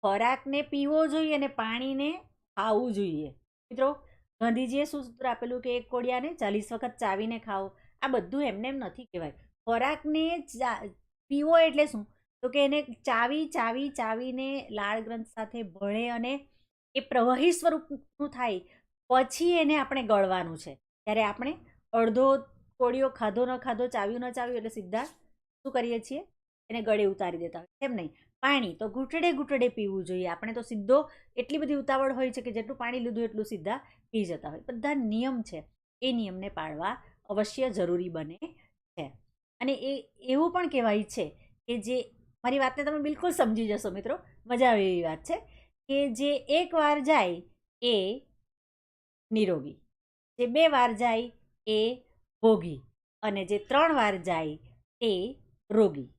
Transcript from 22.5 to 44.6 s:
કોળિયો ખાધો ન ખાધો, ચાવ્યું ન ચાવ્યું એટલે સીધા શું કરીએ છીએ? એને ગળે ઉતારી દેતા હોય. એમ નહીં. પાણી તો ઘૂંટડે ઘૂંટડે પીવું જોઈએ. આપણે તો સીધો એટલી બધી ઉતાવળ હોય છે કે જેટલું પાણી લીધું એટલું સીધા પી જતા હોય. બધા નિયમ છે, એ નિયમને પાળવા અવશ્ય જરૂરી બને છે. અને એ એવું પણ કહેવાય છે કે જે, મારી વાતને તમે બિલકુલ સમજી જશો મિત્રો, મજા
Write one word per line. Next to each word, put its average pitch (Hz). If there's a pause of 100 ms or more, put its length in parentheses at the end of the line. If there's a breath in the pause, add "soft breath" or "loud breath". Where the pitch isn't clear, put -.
કોળિયો 254
ખાધો 240
ન 254
ખાધો, 247
ચાવ્યું 233
ન 247
ચાવ્યું 240
એટલે 220
સીધા 220
શું -
કરીએ 233
છીએ? 285 (440)
એને 226
ગળે 214
ઉતારી 190
દેતા 170
હોય. 170 (120)
એમ 269
નહીં. 175 (280 soft breath)
પાણી 254
તો 220
ઘૂંટડે 302
ઘૂંટડે 262
પીવું 196
જોઈએ. 180
આપણે 196
તો 233
સીધો 240 (260 loud breath)
એટલી 262
બધી 285
ઉતાવળ 269
હોય 254
છે 254
કે 240
જેટલું 220
પાણી 240
લીધું 233
એટલું 220
સીધા 214 (300 soft breath)
પી 214
જતા 165
હોય. 147
બધા 254
નિયમ 240
છે, 160 (380)
એ 254
નિયમને 196
પાળવા 160 (260 soft breath)
અવશ્ય 214
જરૂરી 180
બને 160 (580 soft breath)
છે. 143 (480)
અને 262
એ 262 (100)
એવું 277
પણ 349
કહેવાય 226
છે 175 (380 soft breath)
કે 240
જે, 240 (300)
મારી 262
વાતને 269
તમે 302
બિલકુલ 302
સમજી 226
જશો 208
મિત્રો, 220 (280 soft breath)
મજા 247